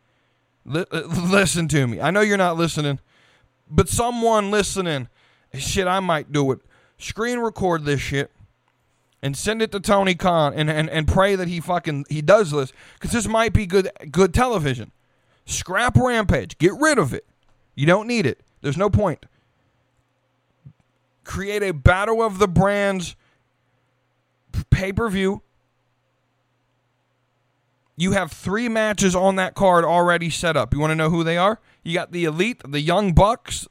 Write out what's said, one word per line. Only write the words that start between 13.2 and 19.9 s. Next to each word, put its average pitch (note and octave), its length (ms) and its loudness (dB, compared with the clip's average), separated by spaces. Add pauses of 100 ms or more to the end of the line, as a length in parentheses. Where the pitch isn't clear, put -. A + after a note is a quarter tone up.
might A3+ 240 0
be G#3 140 -2
good, F#3+ 240 0 (200)
good F#3 220 4
television. E3+ 580 -2 (540)
Scrap G#3 520 -2
Rampage. G#3+ 640 2
Get G3 160 4
rid C#4+ 240 4
of C3 160 0
it. - 100 -10 (500)
You C#3 120 0
don't G3+ 200 4
need A#3 200 0
it. - 140 -2 (200)
There's C#3 160 -4
no G3 140 2
point. G3+ 340 2 (2000)